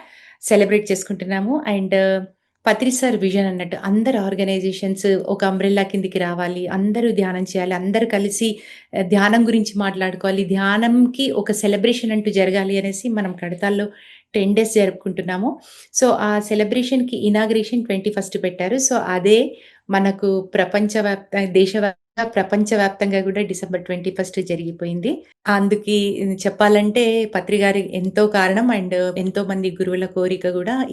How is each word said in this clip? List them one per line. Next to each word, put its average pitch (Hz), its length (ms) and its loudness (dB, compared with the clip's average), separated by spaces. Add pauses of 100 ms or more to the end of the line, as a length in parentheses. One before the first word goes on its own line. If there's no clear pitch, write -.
(420)
సెలబ్రేట్ 208 500 4
చేసుకుంటున్నాము. 196 800 -2
And 190 500 2 (460)
పత్రి 220 240 2
సార్ 247 240 0
విజన్ 190 300 0
అన్నట్టు 180 380 -4
అందరు 220 340 2
ఆర్గనైజేషన్స్ 190 880 -2
ఒక 196 400 0
అంబ్రెల్లా 196 380 2
కిందికి 190 360 -2
రావాలి, 175 480 -4
అందరూ 214 440 0
ధ్యానం 185 300 0
చేయాలి, 185 320 -2
అందరూ 202 320 0
కలిసి, 214 540 -2 (400)
ఆ, - 20 0
ధ్యానం 208 460 4
గురించి 220 300 0
మాట్లాడుకోవాలి, 190 680 -2
ధ్యానంకి 233 880 2
ఒక 208 200 -2
సెలబ్రేషన్ 214 600 0
అంటూ 214 200 -2
జరగాలి 190 460 0
అనేసి 196 320 -4
మనం 196 320 -2
కడతాల్లో 202 460 -2 (460)
టెన్ 202 220 2
డేస్ 220 200 2
జరుపుకుంటున్నాము. 185 840 0 (360)
So, 254 140 4
ఆ 208 300 2
సెలబ్రేషన్‌కి 240 800 0 (100)
ఇనాగ్రేషన్ 220 580 2
ట్వంటీ 196 240 -2
ఫస్ట్ 196 340 -6
పెట్టారు. 180 320 -2
So, 262 180 0
అదే 202 640 2 (320)
మనకు 196 520 0
ప్రపంచవ్యాప్త-, 196 1040 -2
దేశవ్యాప్త-, 190 520 2 (240)
ప్రపంచవ్యాప్తంగా 202 1000 0
కూడా 190 200 -2
డిసెంబర్ 180 400 -6
ట్వంటీ 180 300 -6
ఫస్ట్ 185 300 -6
జరిగిపోయింది. 175 800 -6 (240)
అందుకే 202 640 2 (220)
చెప్పాలంటే 208 920 2
పత్రి 202 320 -2
గారి 196 380 0
ఎంతో 190 320 2
కారణం 202 400 2
and 190 280 0 (220)
ఎంతో 190 260 -2
మంది 190 280 -2
గురువుల 185 340 -2
కోరిక 185 440 -2
కూడా 190 440 -2